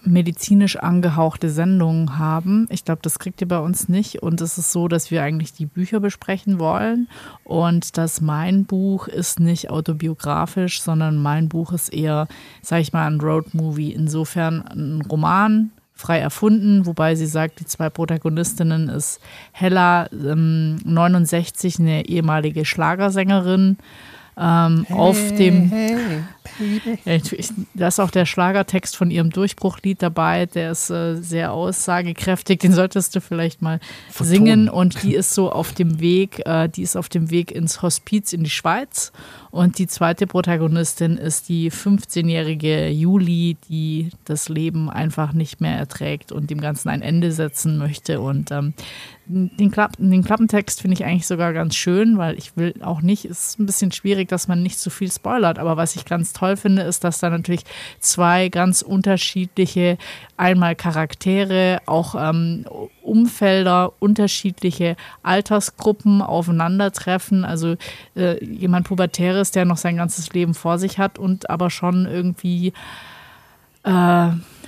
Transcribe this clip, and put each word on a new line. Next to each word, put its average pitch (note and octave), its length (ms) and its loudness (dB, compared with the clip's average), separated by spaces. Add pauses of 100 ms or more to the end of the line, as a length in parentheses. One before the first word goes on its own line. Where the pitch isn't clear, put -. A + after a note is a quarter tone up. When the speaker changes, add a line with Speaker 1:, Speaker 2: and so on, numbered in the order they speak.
Speaker 1:
medizinisch F3+ 720 2
angehauchte E3 720 0
Sendung D#3+ 680 0
haben. E3+ 500 0
Ich - 160 -8
glaub, D#3+ 180 -4
das - 160 -4
kriegt - 220 -10
ihr F3+ 80 -2
bei F3 100 0
uns E3 300 -2
nicht. F#3+ 340 0
Und E3+ 200 -2
es E3+ 160 -6
ist - 140 -4
so, F3 160 0
dass E3+ 220 -2
wir E3 120 0
eigentlich D#3 320 -4
die D#3 100 -8
Bücher F3+ 360 -4
besprechen G3 580 -2
wollen G#3 500 0 (360)
und E3+ 520 0
dass E3 240 -2
mein E3 460 0
Buch F#3+ 420 -2
ist - 320 -4
nicht E3+ 300 0
autobiografisch, D#3+ 1120 -4
sondern D#3+ 340 0
mein D3 320 0
Buch E3 240 -4
ist - 220 -4
eher, D3+ 340 -2 (320)
sag E3+ 200 -2
ich D3+ 120 -2
mal, D#3 140 0
ein D3+ 140 0
Roadmovie. D#3 720 -2
Insofern D#3+ 680 -2
ein D#3 400 -6 (100)
Roman, G3+ 600 2 (240)
frei E3 240 -2
erfunden, G3+ 680 4
wobei D#3+ 300 0
sie D#3+ 120 0
sagt, D#3+ 340 -2
die E3 40 -16
zwei D#3+ 240 -4
Protagonistinnen D#3+ 1000 0
ist - 300 -6 (320)
Hella, F3+ 600 4
ähm, D#3+ 720 0
neunundsechzig, E3+ 920 2
eine D#3+ 280 2
ehemalige D#3 600 0
Schlagersängerin, F#3+ 1120 2 (580)
ähm, E3 520 4
Speaker 2:
Hey, F3 80 -4
Speaker 1:
auf G#3 400 2
dem F3+ 320 6
Speaker 2:
hey, A3 280 0 (600)
baby. G#3+ 460 -2
Speaker 1:
Ja, F3 100 -2
ich, D#3+ 180 -2
ich, - 160 -6 (260)
da F#3 140 0
ist - 120 0
auch F#3 100 0
der F3+ 140 2
Schlagertext F#3+ 720 0
von F3 140 0
ihrem E3 200 0
Durchbruchlied F#3+ 720 -2
dabei, E3+ 440 0
der E3 260 -4
ist, - 180 -6
äh, E3+ 260 -2
sehr E3 360 -4
aussagekräftig, F3+ 1080 -2
den F#3 120 6
solltest F#3 420 2
du F#3+ 60 -2
vielleicht E3 400 -4
mal D#3+ 180 -2 (320)
Speaker 2:
Vertonen. - 200 -2
Speaker 1:
singen. G#3+ 400 8
Und F3+ 320 2
die G3 120 2
ist - 200 0
so F#3+ 180 2
auf - 200 -4
dem E3 280 0
Weg, F3+ 460 2
äh, E3 220 2
die F3+ 140 -8
ist F3+ 140 -4
auf F3 140 -6
dem E3 200 0
Weg E3+ 200 0
ins - 320 -4
Hospiz G3+ 500 -2
in F3 100 -2
die D3+ 80 -2
Schweiz. - 640 -2 (380)
Und F3+ 280 2
die F#3 80 0
zweite E3+ 400 0
Protagonistin E3 920 0
ist - 320 -4
die E3 200 0
fünfzehnjährige D#3+ 1160 0
Juli, E3+ 680 2 (100)
die D#3 400 -4 (160)
das - 240 -6
Leben D#3+ 400 -2
einfach D#3 460 -2
nicht D#3+ 260 -2
mehr D3+ 160 -2
erträgt D3 560 -8
und D3 160 -6
dem D3 140 -6
Ganzen D3+ 260 -6
ein D3 140 -4
Ende E3+ 300 0
setzen D#3 440 -2
möchte. D3 460 -4
Und, C#3 280 -4
ähm, C#3+ 220 -4 (520)
den F#3 460 0
Klapp-, G#3 280 0
den F#3 260 4
Klappentext G#3 560 0
finde F#3 140 0
ich F#3 100 -2
eigentlich E3+ 240 0
sogar E3+ 240 0
ganz E3 240 -2
schön, G#3 420 4
weil E3 180 -2
ich - 200 -14
will E3+ 260 0
auch D#3+ 200 -4
nicht, G3 220 2
es - 260 -8
ist - 100 -4
ein G#3 60 0
bisschen F#3+ 260 0
schwierig, G3 360 -2
dass F3+ 200 -2
man F3 140 2
nicht F#3 160 -4
zu - 120 -6
viel F#3 200 -6
spoilert, E3+ 500 0
aber E3 160 -2
was E3 180 -2
ich - 100 -12
ganz E3+ 280 -4
toll F#3+ 240 0
finde, G3 260 2
ist, F3 220 -4
dass E3+ 160 -2
da E3+ 100 0
natürlich E3+ 320 -2 (380)
zwei F3+ 480 4
ganz F3+ 340 2
unterschiedliche, F#3 1120 0 (400)
einmal F3+ 380 4
Charaktere, F#3 1120 0
auch, E3 320 0
ähm, E3 480 0 (360)
Umfelder, F#3+ 1000 4
unterschiedliche F#3 960 0 (260)
Altersgruppen G3+ 960 2
aufeinandertreffen. F3+ 1200 0
Also, E3 320 -2 (400)
äh, F3+ 280 0
jemand F3 440 0
Pubertäres, F#3 640 0
der F#3 120 2
noch F3 120 2
sein E3+ 200 -2
ganzes E3+ 360 -4
Leben E3+ 220 0
vor E3+ 240 -2
sich F#3+ 200 -4
hat G3 200 -2
und - 300 -2
aber F3 220 -2
schon F3+ 360 0
irgendwie, F3+ 680 -2 (1120)
äh, F3 460 4 (380)